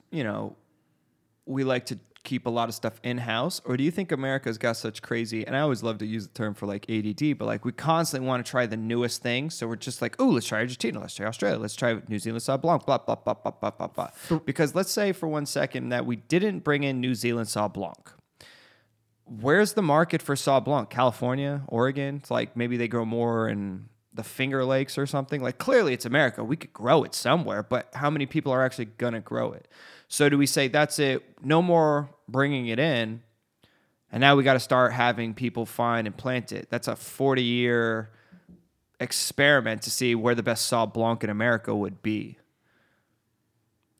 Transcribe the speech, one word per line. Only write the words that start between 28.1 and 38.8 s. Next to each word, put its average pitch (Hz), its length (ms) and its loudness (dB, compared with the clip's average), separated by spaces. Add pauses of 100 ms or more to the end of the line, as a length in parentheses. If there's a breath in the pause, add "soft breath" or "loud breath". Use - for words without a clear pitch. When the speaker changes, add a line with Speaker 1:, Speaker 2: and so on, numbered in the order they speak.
Speaker 1:
many 143 160 -2
people 143 240 -2
are 131 140 4
actually 127 220 -2
gonna 113 340 -4
grow 120 320 -4
it? - 160 -18 (400 loud breath)
So 147 200 4
do 143 100 6
we 139 80 6
say, 135 220 2
"That's 147 320 2
it, 135 240 2 (200)
no 156 160 4
more 156 500 4 (180)
bringing 131 400 0
it 113 100 0
in, 117 440 0 (920)
and 113 80 -2
now 143 160 10
we 135 80 6
gotta 131 160 6
start 127 320 4
having 120 420 0
people 117 320 -4
find 117 400 0
and 101 100 -8
plant 127 360 -6
it"? - 180 -10
That's 117 160 -4
a 117 80 -4
forty-year 120 1160 0 (920 soft breath)